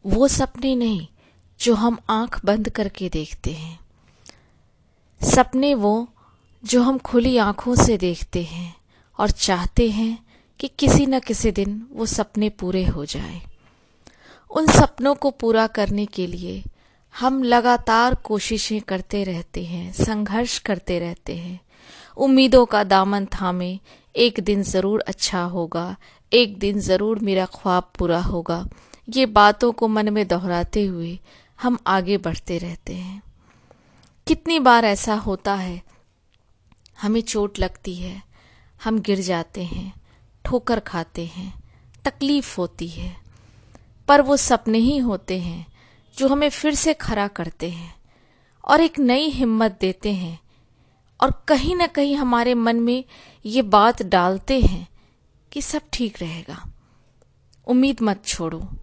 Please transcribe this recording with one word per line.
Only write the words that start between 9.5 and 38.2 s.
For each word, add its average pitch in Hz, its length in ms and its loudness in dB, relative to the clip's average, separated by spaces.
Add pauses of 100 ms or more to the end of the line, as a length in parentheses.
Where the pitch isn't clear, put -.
हैं 226 280 -2 (420)
कि 277 80 -6 (120)
किसी 285 260 6
न 262 140 0
किसी 226 320 -2
दिन 202 400 -6
वो 226 140 -6
सपने 214 440 -2
पूरे 185 360 -4
हो 147 200 -2
जाएं। - 360 -10 (1080)
उन 311 180 2
सपनों 277 460 4
को 277 160 -2
पूरा 226 380 0
करने 202 380 -2
के 185 200 -6
लिए 180 360 -10 (520)
हम 262 280 0
लगातार 240 720 4
कोशिशें 214 680 -4
करते 196 420 -6
रहते 175 420 -8
हैं, 175 280 -10
संघर्ष 214 680 -2
करते 180 400 -4
रहते 170 380 -10
हैं। 180 220 -12 (580)
उम्मीदों 262 480 6
का 208 180 0
दामन 196 500 2
थामे, 180 460 -4 (360)
एक 233 240 2
दिन 202 240 -2
जरूर 190 380 0
अच्छा - 420 -4
होगा, 175 520 -6 (360)
एक 214 280 4
दिन 202 200 -2
जरूर 202 400 0
मेरा 190 260 0
ख्वाब 180 540 -2
पूरा 175 220 0
होगा। 175 440 -4 (440)
ये 262 180 2
बातों 208 440 6
को 226 160 -2
मन 214 260 0
में 208 140 0
दोहराते 180 580 -2
हुए 175 320 -6 (420)
हम 247 180 0 (100)
आगे 190 300 0
बढ़ते 170 400 -6
रहते 175 380 -10
हैं। 185 260 -12 (1080)
कितनी 320 320 0
बार 240 260 6
ऐसा 208 320 2
होता 202 380 -4
है, 180 260 -8 (1160)
हमें 220 240 0
चोट 208 380 -4
लगती 185 360 -6
है, 180 260 -12 (580)